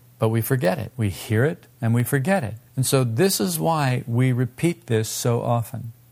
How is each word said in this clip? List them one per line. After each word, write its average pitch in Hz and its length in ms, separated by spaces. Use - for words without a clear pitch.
but 113 120
we 113 100
forget 131 380
it. 101 180
We 104 140
hear 110 340
it, 170 220
and 113 140
we 120 80
forget 143 400
it. 104 120
And 131 120
so 135 180
this 143 360
is 175 200
why 147 460
we 123 260
repeat 127 540
this 113 220
so 120 340
often. 117 500